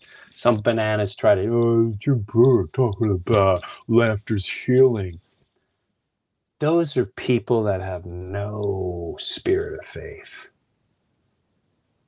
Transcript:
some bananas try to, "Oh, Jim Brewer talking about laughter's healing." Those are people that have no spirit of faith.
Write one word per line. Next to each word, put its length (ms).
some 280
bananas 540
try 200
to, 120
"Oh, 500
Jim 220
Brewer 520
talking 400
about 520
laughter's 580
healing." 720
Those 360
are 120
people 560
that 180
have 240
no 1120
spirit 640
of 80
faith. 640